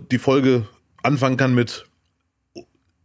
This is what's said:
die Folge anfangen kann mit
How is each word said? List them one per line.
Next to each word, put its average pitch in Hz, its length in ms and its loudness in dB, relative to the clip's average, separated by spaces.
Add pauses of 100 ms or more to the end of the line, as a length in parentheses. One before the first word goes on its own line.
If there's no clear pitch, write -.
(100)
die 127 80 0
Folge 131 480 2 (360)
anfangen 131 360 0
kann 131 160 2
mit 120 320 -2 (1200)